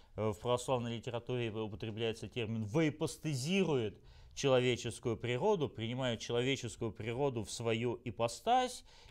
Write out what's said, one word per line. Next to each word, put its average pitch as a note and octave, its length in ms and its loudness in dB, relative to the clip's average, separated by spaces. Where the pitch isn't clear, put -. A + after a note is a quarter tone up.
Э, G#2+ 160 2
в G2+ 80 -4
православной A#2+ 580 0
литературе A#2 540 -2
употребляется A2 760 -4
термин A2 380 -2
«воипостазирует» D3+ 1400 0
человеческую B2 840 2
природу, C#3 520 2
принимает A#2+ 500 -2
человеческую A#2+ 720 0
природу A#2 520 -2
в - 80 -10
свою A#2 520 0
ипостась, A#3 800 0